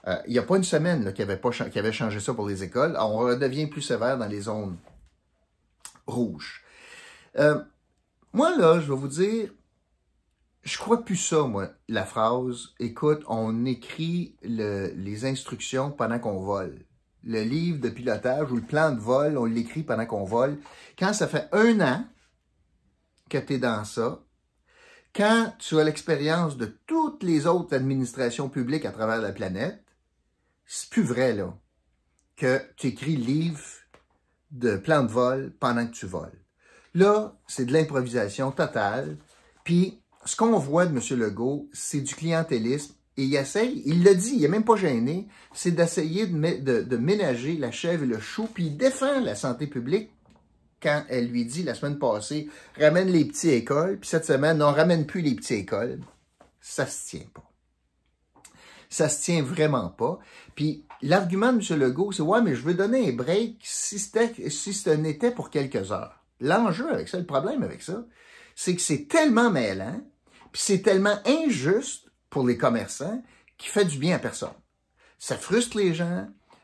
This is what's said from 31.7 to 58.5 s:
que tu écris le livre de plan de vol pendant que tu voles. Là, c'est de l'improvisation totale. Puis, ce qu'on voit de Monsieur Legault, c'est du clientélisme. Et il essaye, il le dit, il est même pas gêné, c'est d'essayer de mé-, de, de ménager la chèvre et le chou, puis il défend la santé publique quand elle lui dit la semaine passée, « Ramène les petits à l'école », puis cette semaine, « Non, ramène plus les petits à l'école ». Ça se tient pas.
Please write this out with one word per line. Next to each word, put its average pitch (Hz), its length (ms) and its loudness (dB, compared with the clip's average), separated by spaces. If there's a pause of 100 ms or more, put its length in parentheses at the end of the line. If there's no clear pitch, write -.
que 131 260 0 (140)
tu - 100 -6
écris 135 300 -4
le 120 100 -2
livre 156 340 0 (920)
de 117 260 0
plan 151 240 2
de 113 80 0
vol 127 500 0
pendant 120 260 0
que 117 60 -10
tu - 140 -12
voles. 82 320 -10 (560)
Là, 208 520 4
c'est - 180 -6
de 120 80 -4
l'improvisation 131 800 0
totale. 131 640 -2 (480)
Puis, 175 380 2 (240)
ce - 100 -6
qu'on 226 220 4
voit 151 260 2
de 170 80 0
Monsieur 127 240 -2
Legault, 120 560 -2
c'est - 300 -6
du - 120 -8
clientélisme. 147 800 -2 (240)
Et 135 80 0
il 139 100 0
essaye, 208 520 0
il 170 180 6
le 196 100 12
dit, 220 220 0
il 147 80 4
est 143 40 6
même 214 180 2
pas 226 100 6
gêné, 156 500 0 (280)
c'est - 160 -2
d'essayer 170 560 0
de 175 100 -2
mé-, 156 220 0
de, 127 240 0
de 120 160 -2
ménager 151 580 0
la 127 140 -4
chèvre 170 320 -2
et 135 40 -2
le 113 140 -2
chou, 220 320 -6
puis 170 140 -4
il 147 100 -4
défend 262 440 2
la 117 140 -2
santé 131 320 -4
publique 143 440 -2 (720)
quand 147 260 0
elle 120 200 0
lui 120 180 -2
dit 143 160 -6
la 127 120 -4
semaine 143 240 -4
passée, « 139 520 -2 (280)
Ramène 160 300 6
les 165 160 6
petits - 240 -2
à 147 40 6
l'école », 147 480 2
puis - 100 -14
cette 160 160 0
semaine, « 151 320 4
Non, 147 140 6
ramène 160 340 4
plus 180 160 -4
les 139 120 2
petits - 200 -4
à - 20 2
l'école ». 107 440 -4 (600)
Ça - 260 -6
se - 220 -10
tient - 240 -14
pas. - 180 -20 (1400)